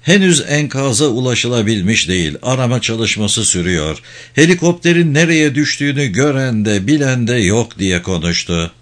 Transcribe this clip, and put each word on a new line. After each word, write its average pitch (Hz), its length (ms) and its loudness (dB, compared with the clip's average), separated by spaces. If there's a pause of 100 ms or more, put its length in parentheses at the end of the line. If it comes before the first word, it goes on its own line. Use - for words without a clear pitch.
"Henüz 190 460 4
enkaza 139 600 0
ulaşılabilmiş 113 1000 0
değil, 82 360 -2
arama 127 380 0
çalışması 110 640 -2
sürüyor. 85 520 -2 (360)
Helikopterin 170 800 2
nereye 156 420 2
düştüğünü 143 520 -2
gören 127 580 0
de 104 220 0
bilen 131 400 0
de 123 80 0
yok." 107 440 0
diye 92 220 0
konuştu. 85 680 -4 (100)